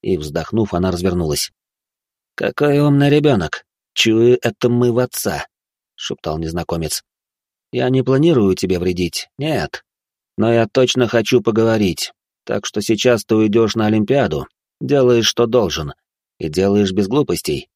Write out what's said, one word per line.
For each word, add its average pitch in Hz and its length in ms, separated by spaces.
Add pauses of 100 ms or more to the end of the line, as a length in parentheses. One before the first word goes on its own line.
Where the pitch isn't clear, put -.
И, 92 140
вздохнув, 80 580
она 92 160
развернулась. 87 600 (840)
"Какой 147 460
умный 143 300
ребенок! 143 540 (300)
Чую, 117 480
это 117 260
мы 120 240
в 117 60
отца", — 95 480 (480)
шептал - 440
незнакомец. 82 680 (640)
"Я 127 180
не 131 140
планирую 131 520
тебе 92 240
вредить, 90 500 (100)
нет. 143 460 (520)
Но 110 160
я 113 140
точно 127 420
хочу 117 320
поговорить. 110 720 (320)
Так 107 220
что - 140
сейчас 113 440
ты 110 120
уйдешь 110 400
на 110 100
Олимпиаду, 107 600 (320)
делаешь, 127 480
что 120 180
должен, 90 480 (440)
и 80 100
делаешь 98 440
без 98 140
глупостей. 92 680